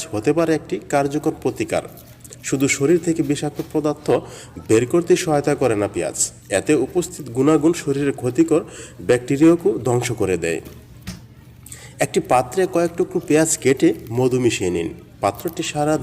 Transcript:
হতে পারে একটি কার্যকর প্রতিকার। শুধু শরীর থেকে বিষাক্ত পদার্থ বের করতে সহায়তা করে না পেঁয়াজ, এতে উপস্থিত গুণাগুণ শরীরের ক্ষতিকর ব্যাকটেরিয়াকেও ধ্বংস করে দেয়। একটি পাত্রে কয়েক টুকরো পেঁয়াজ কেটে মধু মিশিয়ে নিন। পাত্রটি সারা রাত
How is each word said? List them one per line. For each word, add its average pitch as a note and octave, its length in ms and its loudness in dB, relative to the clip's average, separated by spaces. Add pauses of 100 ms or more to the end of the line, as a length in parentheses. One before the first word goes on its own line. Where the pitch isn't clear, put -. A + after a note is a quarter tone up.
(120)
হতে A2 240 0
পারে E3 180 2
একটি D3+ 220 -6 (160)
কার্যকর D3 500 0
প্রতিকার। A#2 420 -2 (640)
শুধু C#3 180 0 (100)
শরীর D#3 300 2
থেকে D#3+ 140 0 (100)
বিষাক্ত D3 280 -4 (140)
পদার্থ D3+ 340 -2 (640)
বের A2+ 240 4
করতে E3+ 240 2
সহায়তা D3+ 380 0
করে B2 280 2
না G2+ 120 0
পেঁয়াজ, D#2+ 240 -4 (400)
এতে D3+ 140 0 (140)
উপস্থিত - 380 -6 (120)
গুণাগুণ D3+ 360 4 (100)
শরীরের C#3 380 -2
ক্ষতিকর D#3 420 2 (460)
ব্যাকটেরিয়াকেও D3+ 640 4 (140)
ধ্বংস A#2+ 220 0 (120)
করে F#2 240 0
দেয়। E2 160 -4 (1400)
একটি - 140 -2 (120)
পাত্রে B2+ 320 2 (120)
কয়েক E3+ 220 0
টুকরো F#3 220 -2 (100)
পেঁয়াজ D#3 220 4 (120)
কেটে C#3 260 4 (280)
মধু B2+ 280 2
মিশিয়ে F#2+ 320 0
নিন। E2+ 140 -2 (320)
পাত্রটি - 480 -4
সারা D3 160 -2
রাত D3+ 160 0